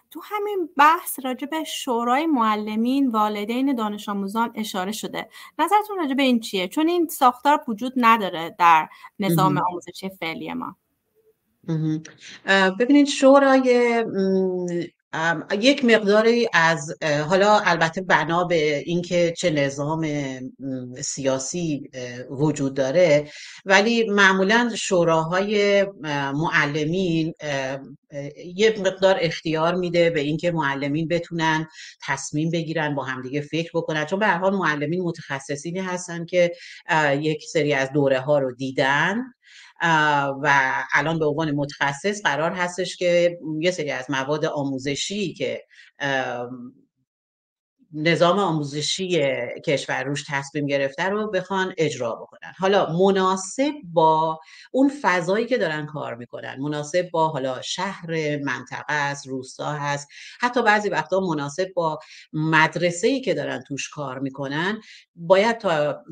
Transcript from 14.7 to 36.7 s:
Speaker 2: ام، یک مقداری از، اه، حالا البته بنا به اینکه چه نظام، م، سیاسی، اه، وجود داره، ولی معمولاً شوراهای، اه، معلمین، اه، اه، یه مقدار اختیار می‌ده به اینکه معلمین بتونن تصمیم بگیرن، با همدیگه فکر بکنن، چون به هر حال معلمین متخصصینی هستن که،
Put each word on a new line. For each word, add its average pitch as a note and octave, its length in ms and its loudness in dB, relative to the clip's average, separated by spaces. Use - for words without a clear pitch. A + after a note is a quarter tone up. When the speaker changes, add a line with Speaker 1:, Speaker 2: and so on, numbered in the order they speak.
Speaker 2:
ام، D#3+ 340 0
یک C4+ 240 4
مقداری A3 680 4
از، E3 480 2
اه، D3+ 200 0
حالا G3 380 4
البته E3 420 0
بنا E3+ 420 2
به D3+ 420 2
اینکه F3 520 0
چه F3 120 0
نظام، D3 580 -2
م، B2+ 420 -8
سیاسی، C#3 920 -4
اه، B2 280 -10
وجود C#3+ 520 -2
داره، D3 580 2
ولی G#3+ 440 4
معمولاً G3+ 640 4
شوراهای، F#3+ 1080 2
اه، D3+ 500 -2
معلمین، D#3+ 1080 0
اه، C3+ 400 -4
اه، C#3+ 280 -12
یه G#3+ 240 4
مقدار F#3+ 420 2
اختیار D#3+ 540 0
می‌ده F3 340 2
به D#3+ 100 -2
اینکه D3+ 320 -2
معلمین C#3+ 560 -2
بتونن D#3+ 600 0
تصمیم D3+ 460 -4
بگیرن، D#3+ 440 -2
با C3+ 80 -4
همدیگه C3 380 -6
فکر D#3+ 320 -6
بکنن، D#3 320 -2
چون F#3+ 140 -2
به G#3+ 80 2
هر F3 100 2
حال F#3+ 180 0
معلمین D3+ 460 -2
متخصصینی E3 800 -6
هستن F3+ 460 -8
که، F3 260 2